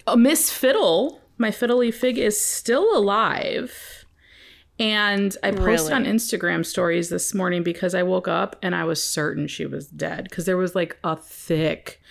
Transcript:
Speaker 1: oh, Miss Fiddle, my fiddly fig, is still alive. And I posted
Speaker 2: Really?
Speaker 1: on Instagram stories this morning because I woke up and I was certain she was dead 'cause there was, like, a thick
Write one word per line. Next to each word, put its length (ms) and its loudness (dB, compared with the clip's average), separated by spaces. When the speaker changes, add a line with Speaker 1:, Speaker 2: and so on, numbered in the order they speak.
Speaker 1:
oh, 80 2
Miss 360 6
Fiddle, 680 2
my 120 0
fiddly 440 2
fig, 260 0
is 200 0
still 560 2
alive. 1120 -2
And 680 0
I 80 2
posted 140 0
Speaker 2:
Really? 280 2
Speaker 1:
on 120 0
Instagram 600 0
stories 440 0
this 240 -4
morning 300 0
because 320 -2
I 80 2
woke 260 0
up 320 -2
and 140 -2
I 100 -2
was 180 -2
certain 440 -2
she 180 -8
was 220 -10
dead 440 -8
'cause 140 -6
there 100 0
was, 200 -2
like, 280 -2
a 140 -2
thick 840 -4